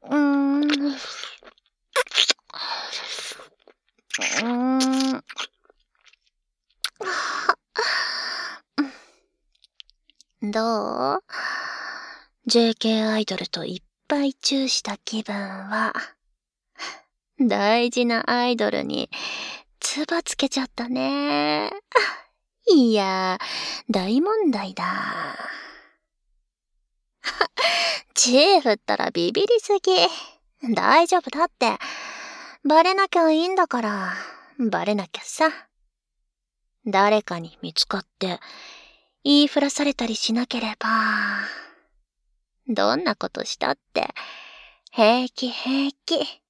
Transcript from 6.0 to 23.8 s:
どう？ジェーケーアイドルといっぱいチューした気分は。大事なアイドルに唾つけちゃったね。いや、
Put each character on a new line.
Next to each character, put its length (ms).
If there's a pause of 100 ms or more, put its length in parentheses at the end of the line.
ど 680
う？ 80 (1200)
ジ 140
ェ 100
ー 80
ケ 240
ー 80
ア 80
イ 60
ド 120
ル 120
と 160
い 180
っ 40 (200)
ぱ 160
い 120
チ 220
ュ 80
ー 40
し 140
た 160
気 240
分 120
は。 580 (1500)
大 500
事 160
な 240
ア 160
イ 100
ド 140
ル 140
に 260 (680)
唾 420
つ 140
け 120
ち 120
ゃ 40
っ 40
た 200
ね。 840 (1000)
い 220
や、 460 (500)